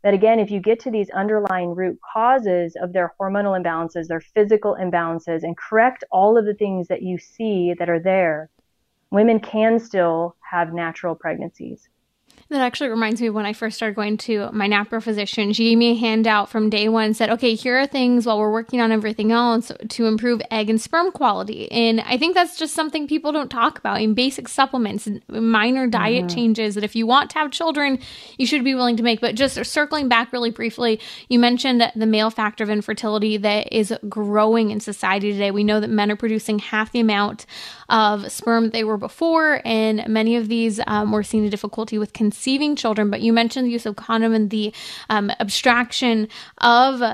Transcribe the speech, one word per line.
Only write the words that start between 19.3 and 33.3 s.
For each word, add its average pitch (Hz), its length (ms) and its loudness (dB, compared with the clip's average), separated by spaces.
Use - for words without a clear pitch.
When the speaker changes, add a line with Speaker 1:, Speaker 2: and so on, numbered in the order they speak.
Speaker 2:
else 233 380 2
to 226 180 0
improve 220 340 0
egg 214 200 -2
and 220 100 2
sperm 349 300 0
quality." 202 600 -2
And 226 300 2
I - 160 -2
think 330 180 0
that's 349 220 2
just 311 180 -6
something 311 320 -4
people 302 260 -2
don't 294 180 -2
talk 262 280 0
about 202 220 -4
in 214 140 2
basic 254 340 0
supplements 233 580 -2
and 208 220 -8
minor 226 580 2
diet 226 380 0
Speaker 1:
Mm-hmm. 175 100 -6
Speaker 2:
changes 220 400 0
that 208 100 -2
if 214 120 -6
you 226 100 0
want 247 240 4
to - 80 -4
have 302 120 -2
children, 285 480 -2
you 262 80 0
should 262 180 0
be 269 100 2
willing 247 220 2
to 226 60 -2
make. 226 180 2
But 220 140 -2
just 262 320 0
circling 294 420 -2
back 233 240 2
really 240 180 -2
briefly, 226 500 -2
you 240 100 4
mentioned 240 440 4
the 220 120 0
male 214 240 2
factor 220 340 -4
of 208 60 -4
infertility 214 680 -2